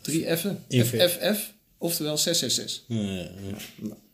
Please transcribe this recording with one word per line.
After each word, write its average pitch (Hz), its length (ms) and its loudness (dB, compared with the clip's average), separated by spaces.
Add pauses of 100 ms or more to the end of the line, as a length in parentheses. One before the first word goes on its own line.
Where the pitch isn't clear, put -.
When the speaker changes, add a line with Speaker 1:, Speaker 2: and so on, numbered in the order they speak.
Speaker 1:
Drie 165 360 0
F'en. 190 300 -4
Speaker 2:
In 123 180 6
ver- 143 240 4
Speaker 1:
F - 80 -2
F - 200 2
F, - 160 -8 (240)
oftewel 151 400 -2
zes 165 220 2
zes 123 160 2
zes. - 320 -4
Speaker 2:
Ja, 110 140 0
ja, 98 200 -2
ja. 85 80 -8 (460)
Speaker 1:
Nou, - 180 -8 (200)